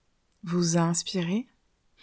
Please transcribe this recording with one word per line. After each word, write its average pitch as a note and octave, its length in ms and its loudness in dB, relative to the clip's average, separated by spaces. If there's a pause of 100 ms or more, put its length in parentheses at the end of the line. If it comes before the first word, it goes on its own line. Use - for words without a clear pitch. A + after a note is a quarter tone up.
(440)
Vous E3+ 340 0
inspirez, E3+ 680 0 (560)